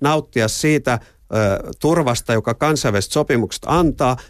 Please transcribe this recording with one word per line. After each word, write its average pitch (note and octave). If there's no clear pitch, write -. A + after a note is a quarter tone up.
nauttia C#3+
siitä, C3
ö, G#2
turvasta, D3
joka A2+
kansainväliset C#3+
sopimukset C3
antaa, D3